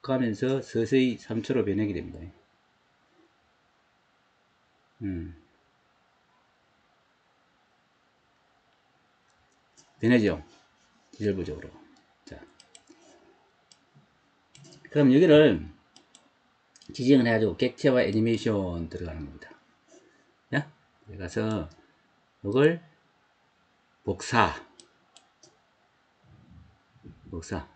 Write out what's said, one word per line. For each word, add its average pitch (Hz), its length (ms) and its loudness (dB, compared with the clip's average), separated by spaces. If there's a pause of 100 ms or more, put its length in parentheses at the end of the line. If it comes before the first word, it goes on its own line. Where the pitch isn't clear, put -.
가면서 127 600 -2
서서히 127 560 0
삼 113 240 -6
초로 123 240 0
변하게 101 280 -2
됩니다. 80 260 -10 (2750)
음. 85 400 -8 (4000)
변하죠? 107 440 2 (680)
디졸브적으로. 92 580 -6 (560)
자. - 140 -20 (2500)
그럼 139 220 4
여기를 147 540 6 (1300)
지정을 127 340 4
해가지고 110 300 0
객체와 127 460 0
애니메이션 104 840 -2
들어가는 80 380 -12
겁니다. - 240 -18 (1000)
자, 143 200 -6 (360)
여기 92 100 -18
가서 95 520 -4 (720)
이걸 143 380 2 (1200)
복사. 101 500 0 (2750)
복사. 82 460 -10